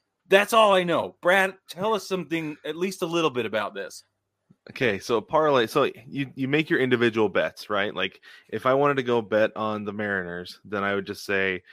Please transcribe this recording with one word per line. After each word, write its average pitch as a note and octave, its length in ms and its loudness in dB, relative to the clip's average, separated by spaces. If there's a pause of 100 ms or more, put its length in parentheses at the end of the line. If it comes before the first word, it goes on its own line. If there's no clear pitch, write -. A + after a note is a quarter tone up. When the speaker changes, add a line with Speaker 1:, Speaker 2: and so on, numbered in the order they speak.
(280)
Speaker 1:
That's G3+ 240 4
all A3 200 6
I F#3 120 4
know. B2+ 360 -2
Brad, F#3+ 340 2 (140)
tell G#3 260 -4
us G3+ 140 -6
something, D#3+ 560 -4
at D#3 120 -6
least F#3+ 260 -4
a F3+ 40 -4
little E3 240 2
bit B2 140 -2
about G#2 300 -2
this. G2 300 -12 (680)
Speaker 2:
Okay, G#2+ 300 -2
so B2 160 -2
a G#2+ 60 0
parlay, D3 440 2
so B2+ 240 2 (160)
you, C#3 300 -6
you C3+ 100 -4
make D3+ 240 0
your D#3+ 80 2
individual A#2 500 2
bets, F2 400 -2
right? G#2 240 -2
Like, F#2 280 -6 (280)
if A2 180 -8
I C3 80 4
wanted C#3+ 240 2
to C3+ 40 -2
go A#2+ 180 2
bet G#2+ 360 2
on G#2+ 280 -4
the G2+ 80 -6
Mariners, F#2 720 -6
then G2 200 -4
I G2+ 100 0
would G2 120 -2
just G2 180 -10
say, F#2+ 480 0